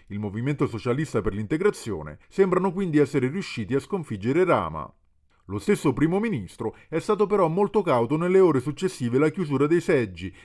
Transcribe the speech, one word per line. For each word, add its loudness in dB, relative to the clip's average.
il -8
Movimento -2
Socialista -2
per -2
l'Integrazione, -4
sembrano 2
quindi 0
essere 2
riusciti -8
a 2
sconfiggere -2
Rama. 0
Lo -6
stesso 2
primo 2
ministro -6
è -2
stato 0
però 2
molto 0
cauto 2
nelle 4
ore 6
successive -2
alla 4
chiusura 0
dei 2
seggi -2